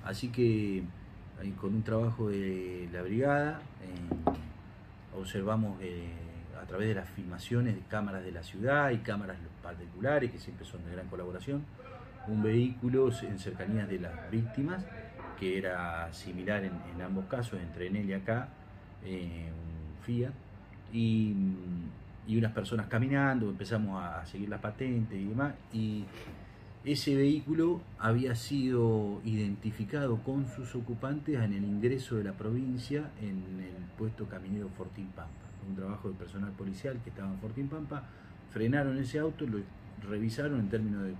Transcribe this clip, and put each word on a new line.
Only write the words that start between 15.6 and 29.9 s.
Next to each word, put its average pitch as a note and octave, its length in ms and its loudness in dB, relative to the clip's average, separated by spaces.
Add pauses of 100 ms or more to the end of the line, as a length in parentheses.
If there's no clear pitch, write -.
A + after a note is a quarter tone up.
similar F#2 500 -2
en, F#2 80 -2 (240)
en F2 60 -4
ambos F#2+ 240 -2
casos, A#2 340 -2
entre F2 280 -4
Enel G2+ 220 0
y F#2+ 40 0
acá, A2+ 340 0 (560)
eh, F2 460 -4
un D#2+ 560 -8
Fiat, A#2+ 260 0 (640)
y, A2 400 4 (960)
y G#2+ 100 4
unas A2+ 160 4
personas G#2+ 340 0
caminando, C3 600 4
empezamos G2 520 0
a, F2 200 -4
a E2 40 -8
seguir G2+ 220 -6
las G#2 140 -4
patentes A2 580 0
y G2 60 0
demás, B2+ 280 2 (200)
y G#2+ 320 0 (800)
ese C#3+ 280 4
vehículo D3+ 680 6 (180)
había A#2+ 360 6
sido A#2 880 4
identificado A2 1000 2